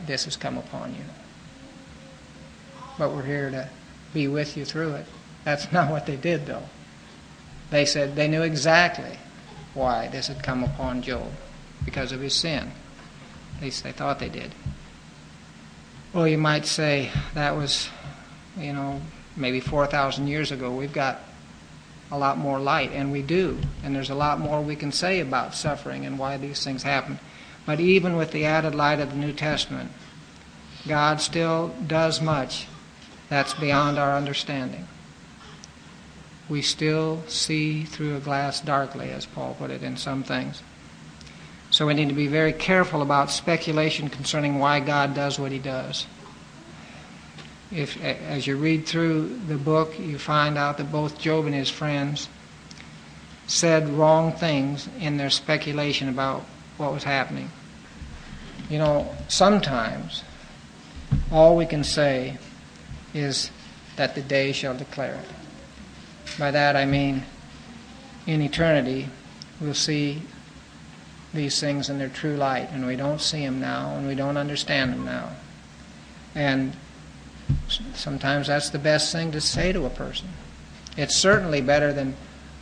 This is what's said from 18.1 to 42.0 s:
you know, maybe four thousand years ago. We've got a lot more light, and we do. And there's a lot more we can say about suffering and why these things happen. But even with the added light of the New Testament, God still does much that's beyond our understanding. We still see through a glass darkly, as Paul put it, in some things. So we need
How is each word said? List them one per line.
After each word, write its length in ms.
you 160
know, 300
maybe 260
four 260
thousand 400
years 240
ago. 180
We've 240
got 280
a 80
lot 180
more 220
light, 320
and 200
we 120
do. 340
And 120
there's 160
a 40
lot 240
more 220
we 140
can 160
say 280
about 360
suffering 500
and 140
why 180
these 260
things 200
happen. 360
But 140
even 360
with 160
the 140
added 300
light 240
of 100
the 80
New 160
Testament, 560
God 320
still 540
does 340
much 460
that's 280
beyond 420
our 180
understanding. 720
We 140
still 680
see 580
through 300
a 40
glass 420
darkly, 480
as 160
Paul 300
put 160
it, 100
in 160
some 240
things. 400
So 160
we 80
need 140